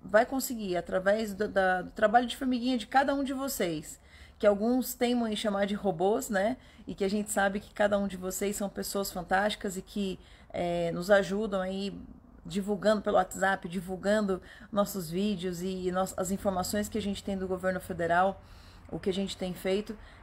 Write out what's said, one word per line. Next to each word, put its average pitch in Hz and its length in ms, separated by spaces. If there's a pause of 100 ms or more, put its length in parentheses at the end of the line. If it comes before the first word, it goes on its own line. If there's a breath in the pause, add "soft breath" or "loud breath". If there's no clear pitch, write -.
vai 208 220
conseguir, 226 520
através 196 580
do, 208 120
da, 185 360
do 175 80
trabalho 226 360
de 233 80
formiguinha 254 440
de 214 80
cada 277 280
um 277 80
de 269 120
vocês, 190 680 (380 loud breath)
que - 80
alguns 226 480
teimam 240 340
em 214 80
chamar 202 300
de 202 80
robôs, 202 560
né? 208 260 (300 loud breath)
E 190 80
que 196 100
a 190 40
gente 208 220
sabe 196 300
que - 140
cada 208 240
um 202 100
de 190 80
vocês 185 400
são 202 120
pessoas 196 440
fantásticas 190 640
e 190 60
que, 196 360 (320 loud breath)
é, 175 420
nos 175 180
ajudam 196 500
aí 190 380 (480)
divulgando 196 560
pelo 208 140
WhatsApp, 190 520
divulgando 190 720 (300 loud breath)
nossos 202 400
vídeos 180 520
e 185 280
nos-, 185 260
as 185 140
informações 196 580
que 220 100
a 202 40
gente 196 200
tem 196 140
do 190 100
governo 185 340
federal, 175 600 (480 loud breath)
o 165 100
que 202 100
a - 20
gente 190 240
tem 185 160
feito, 202 440 (260 loud breath)